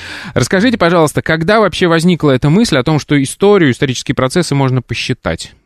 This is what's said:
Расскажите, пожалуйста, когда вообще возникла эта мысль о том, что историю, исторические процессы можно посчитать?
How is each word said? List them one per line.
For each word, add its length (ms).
Расскажите, 460
пожалуйста, 420
когда 400
вообще 280
возникла 420
эта 180
мысль 300
о 60
том, 140
что 240
историю, 500
исторические 420
процессы 400
можно 260
посчитать? 720